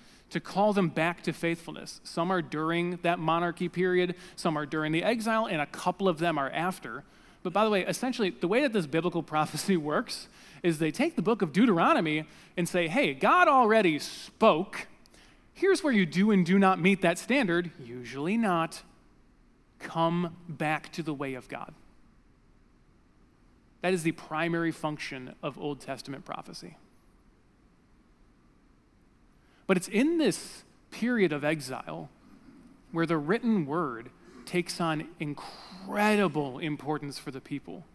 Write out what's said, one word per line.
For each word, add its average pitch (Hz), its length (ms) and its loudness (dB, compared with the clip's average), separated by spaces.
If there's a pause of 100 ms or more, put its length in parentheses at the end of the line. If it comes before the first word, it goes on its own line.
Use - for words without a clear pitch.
(300)
to 170 100 -4
call 208 340 2
them 190 160 2
back 165 340 -2
to 165 100 -4
faithfulness. - 680 -6
Some 170 260 -2
are 180 140 0
during 165 540 -2
that 175 200 0
monarchy 170 500 0
period, 180 460 2 (220)
some 160 200 -2
are 147 120 -4
during 156 240 -2
the 165 120 0
exile, 220 440 0
and 180 120 -2
a 143 60 -2
couple - 420 -2
of 160 120 2
them 165 180 0
are 135 140 -2
after. 156 520 -4 (380)
But 185 100 -4
by 196 120 4
the 220 80 2
way, 190 140 2
essentially, 226 440 -2
the - 180 -4
way 226 140 2
that 269 120 2
this 190 120 2
biblical 165 380 -2
<laughs> - 120 -6
prophecy 151 400 0
works 156 520 -2 (340)
is 165 160 2
they 156 140 0
take 311 240 0
the 190 80 -2
book 208 180 0
of 160 100 -2
Deuteronomy 175 720 4 (300)
and 175 140 -2
say, 175 180 0
"Hey, 170 280 0
God 330 320 6
already 220 500 6
spoke. - 880 2 (680)
Here's 381 300 2
where 285 100 2
you 196 120 6
do 175 240 2
and 185 160 6
do 185 140 4
not 190 200 6
meet 190 220 4
that 170 160 2
standard." 175 540 0 (120)
Usually 127 540 -6
not. 175 460 0 (960)
Come 170 560 -2 (140)
back 151 440 -4
to 170 100 -8
the 156 100 -6
way 135 220 -8
of 123 120 -16
God. - 240 -12 (2000)
That 180 100 2
is 175 80 0
the 165 100 0
primary 165 600 -2
function 143 720 -8
of 139 160 -6
Old 143 200 -6
Testament 135 460 -12
prophecy. - 520 -14 (3000)
But 190 100 6
it's 180 100 -4
in 294 300 2
this - 460 -2 (260)
period 220 420 0
of 147 120 -4
exile 147 640 -6 (840)
where 165 140 0
the 160 140 0
written 196 480 0
word 135 420 -4 (380)
takes 180 340 -2
on 160 280 -2 (100)
incredible 185 1400 0
importance 147 600 -6
for - 100 -12
the 131 120 -10
people. 170 540 -10